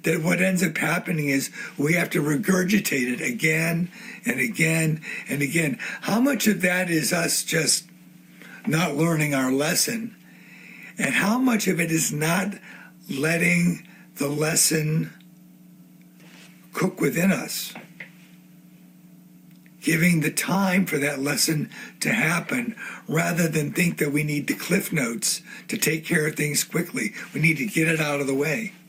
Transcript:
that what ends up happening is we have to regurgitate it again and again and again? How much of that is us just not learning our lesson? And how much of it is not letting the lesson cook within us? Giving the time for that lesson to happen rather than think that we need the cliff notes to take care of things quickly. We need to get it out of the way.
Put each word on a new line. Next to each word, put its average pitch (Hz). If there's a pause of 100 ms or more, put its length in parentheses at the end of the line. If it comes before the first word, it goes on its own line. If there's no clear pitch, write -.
that 165
what 175
ends 185
up 160
happening 156
is 135 (260)
we 147
have 170
to 175
regurgitate 156
it -
again 160 (340)
and -
again 160 (260)
and 143
again? 143 (240)
How 208
much 262
of 190
that 180
is 160
us 170
just - (840)
not 156
learning 151
our 131
lesson? 139 (840)
And -
how 202
much 233
of 170
it 160
is 156
not 175 (560)
letting 170 (280)
the 139
lesson 156 (1600)
cook -
within 170
us? - (2000)
Giving 165
the 151
time 185
for 156
that 143
lesson 143 (300)
to -
happen 156 (320)
rather 165
than 151
think 170
that 147
we 147
need 147
the -
cliff -
notes 123 (280)
to -
take 156
care 156
of 156
things 147
quickly. - (200)
We -
need 160
to 131
get 160
it 160
out 147
of 135
the 135
way. 143 (160)